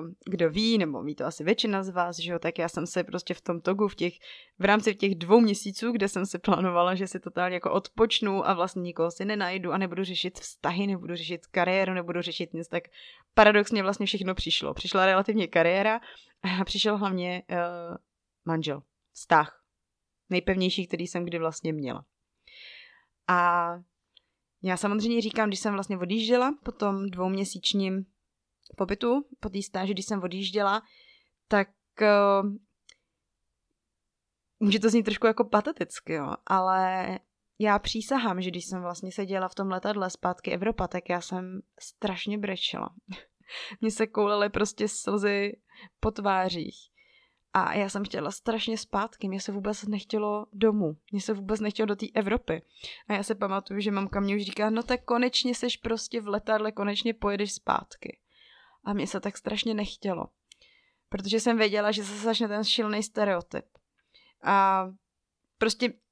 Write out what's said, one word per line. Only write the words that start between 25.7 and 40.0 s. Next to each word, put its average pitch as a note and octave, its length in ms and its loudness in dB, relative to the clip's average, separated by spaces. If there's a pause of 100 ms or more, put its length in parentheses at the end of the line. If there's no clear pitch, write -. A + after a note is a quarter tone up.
vlastně G3 240 -4
odjížděla A3+ 640 2
po - 100 -8
tom G3 380 -2
dvouměsíčním F#3+ 960 -2 (680)
pobytu, A#3 480 0 (160)
po G#3+ 80 -6
té G3 140 -4
stáži, F#3+ 300 -4
když F#3+ 140 -4
jsem G3 160 -2
odjížděla, G3 600 0 (680)
tak, G3 200 4 (340)
eh, G3+ 400 6 (2250)
může G#3 200 4
to A3 100 6
znít A3+ 120 6
trošku G#3+ 240 0
jako A3+ 180 4
pateticky, G#3 680 0
jo, D3 220 -4 (120)
ale F#3 720 2 (400)
já G#3 200 4
přísahám, A3 640 -2
že F3+ 80 -4
když F3 140 -8
jsem F#3 180 -8
vlastně F3 300 -8
seděla F#3+ 360 -4
v - 60 -14
tom G3 160 -2
letadle F#3+ 400 -2